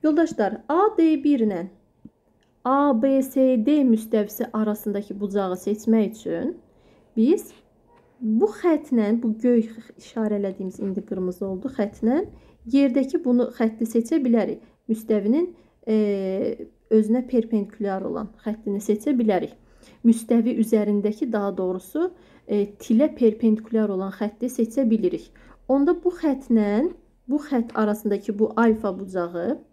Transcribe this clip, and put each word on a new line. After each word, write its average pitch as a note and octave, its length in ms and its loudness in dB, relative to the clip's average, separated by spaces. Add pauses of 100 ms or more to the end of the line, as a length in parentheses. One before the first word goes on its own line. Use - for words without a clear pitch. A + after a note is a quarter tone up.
Yoldaşlar, D4+ 640 0
A E4 140 2 (160)
D D#4 260 2
bir C#4+ 160 2
ilə G3 240 0 (1000)
A C4+ 380 2
B C4+ 200 4
S C4+ 180 -2 (260)
D D4 160 4
müstəvisi A3 720 0
arasındakı G#3 680 -4
bucağı F#3+ 360 -2
seçmək G#3+ 540 0
üçün F3 420 -6 (640)
biz C4+ 340 2 (720)
bu A3+ 260 2
xəttlə, D4+ 640 0 (120)
bu A3 160 0
göy A#3+ 280 2 (320)
işarələdiyimiz G3+ 840 -6
indi F#3+ 240 -4
qırmızı F3+ 400 -6
oldu, F#3+ 280 -6
xəttlə A#3 500 -2 (420)
yerdəki C4+ 580 2
bunu B3 340 2
xətti A3+ 320 -2
seçə B3 320 0
bilərik. A3+ 400 0 (260)
Müstəvinin, A3 640 0 (360)
e, G3+ 800 -2 (240)
özünə A3 360 2
perpendikulyar G3+ 800 -2
olan F#3 240 -6 (160)
xəttini G#3 360 -6
seçə A3 360 0
bilərik. G#3+ 360 0 (520)
Müstəvi A#3 560 2
üzərindəki, G#3+ 720 0
daha G3+ 240 -4
doğrusu, F#3+ 560 -4 (340)
e, G3+ 180 0 (140)
tilə - 360 2
perpendikulyar A3 760 0
olan F#3+ 260 -6
xətti G#3+ 360 -6
seçə A#3 400 0
bilirik. G#3+ 400 -2 (380)
Onda C#4+ 260 2 (100)
bu F4 180 0
xəttlə A#3+ 680 0 (380)
bu D4 220 -2
xətt A#3 240 -2
arasındakı G#3 640 -2
bu A3 180 2
alfa A3 420 2
bucağı F#3 640 -6 (120)